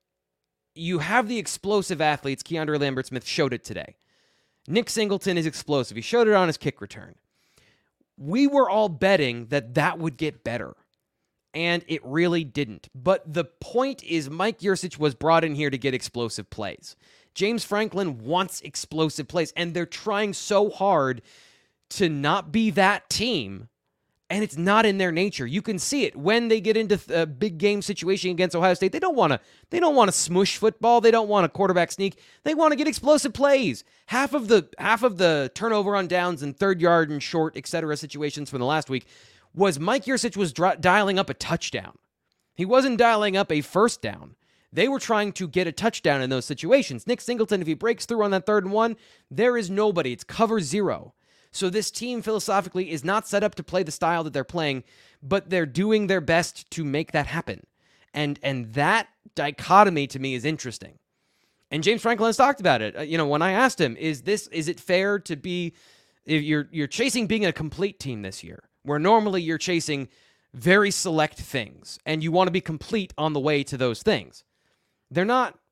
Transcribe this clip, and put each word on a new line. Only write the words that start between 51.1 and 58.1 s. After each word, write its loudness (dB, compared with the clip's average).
So -4
this -2
team -8
philosophically -2
is -8
not -2
set 0
up -2
to -10
play -2
the -6
style 0
that -8
they're -2
playing, -4
but -2
they're 0
doing 2
their 2
best -2
to -6
make -4
that -2
happen. -8